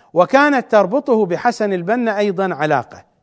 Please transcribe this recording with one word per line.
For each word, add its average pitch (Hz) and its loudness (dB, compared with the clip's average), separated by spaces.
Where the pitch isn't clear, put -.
وكانت 262 2
تربطه 220 2
بحسن 202 -2
البنا 208 -2
أيضًا 190 -2
علاقة، 143 -4